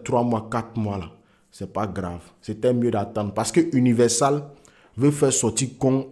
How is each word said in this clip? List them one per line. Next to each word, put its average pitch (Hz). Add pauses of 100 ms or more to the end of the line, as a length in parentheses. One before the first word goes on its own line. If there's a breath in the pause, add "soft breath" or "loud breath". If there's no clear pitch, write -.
trois 127
mois, 110
quatre 113
mois 104
là. 82 (400 soft breath)
C'est 95
pas 104
grave. 90 (180)
C'était 120
mieux 120
d'attendre. 101
Parce 110
que 170 (160)
Universal 123 (520 soft breath)
veut 139
faire 147
sortir 120 (100)
Kong 131